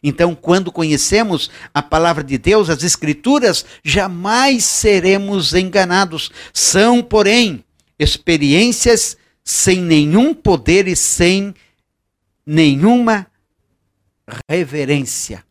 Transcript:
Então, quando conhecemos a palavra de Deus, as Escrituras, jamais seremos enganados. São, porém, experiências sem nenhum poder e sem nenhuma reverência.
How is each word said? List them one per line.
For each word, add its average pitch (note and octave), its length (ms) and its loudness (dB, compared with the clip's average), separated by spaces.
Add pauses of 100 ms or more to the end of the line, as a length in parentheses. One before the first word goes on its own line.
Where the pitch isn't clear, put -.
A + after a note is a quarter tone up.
Então, E3 300 0
quando F3 340 -2
conhecemos E3 800 -2 (240)
a C#3+ 80 -2
palavra D#3+ 440 -2
de C3+ 120 -4
Deus, F#3+ 320 0
as D3 140 -2
Escrituras, F3+ 800 -2 (160)
jamais G3 840 0
seremos G3 880 0
enganados. F3+ 760 -2 (240)
São, A#3+ 480 2
porém, G#3+ 640 0 (340)
experiências E3+ 1200 0 (300)
sem - 360 0
nenhum E3+ 520 2
poder F3+ 560 0
e F3 80 -2
sem F#3+ 580 -2 (920)
nenhuma F#3 840 2 (1200)
reverência. C#3+ 1000 -6